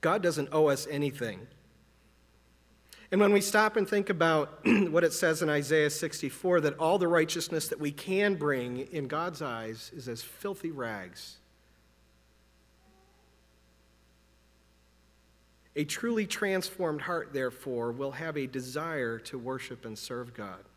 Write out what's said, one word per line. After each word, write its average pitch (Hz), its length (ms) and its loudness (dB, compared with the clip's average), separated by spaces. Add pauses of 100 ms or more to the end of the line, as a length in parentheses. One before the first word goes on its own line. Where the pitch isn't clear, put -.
God 185 200 2
doesn't 151 300 0
owe 156 140 6
us 139 240 2
anything." 131 560 -4 (1600)
And 185 100 4
when 202 140 8
we 202 80 6
stop 214 340 4
and 202 100 2
think 202 220 0
about 160 540 2
<clears throat> 202 280 4
what 170 140 4
it 160 80 4
says 160 300 2
in 156 80 2
Isaiah 147 400 4
sixty-four, 160 720 0
that 147 160 0
all 160 200 4
the 180 100 2
righteousness 160 600 2
that - 120 -6
we 147 120 -2
can 190 420 0
bring 135 580 -2
in 147 140 -4
God's 156 360 -4
eyes 113 520 -8
is 127 140 -12
as 117 140 -8
filthy - 480 -8
rags. 110 680 -10 (4000)
A 151 80 0
truly 220 420 0
transformed 185 760 -2
heart, 151 300 -4
therefore, 123 600 -2
will 139 200 -4
have 151 240 -6
a 139 100 -2
desire 127 720 -4
to 127 180 -10
worship 123 480 -8
and 110 120 -10
serve 120 360 -10
God. 95 300 -12 (120)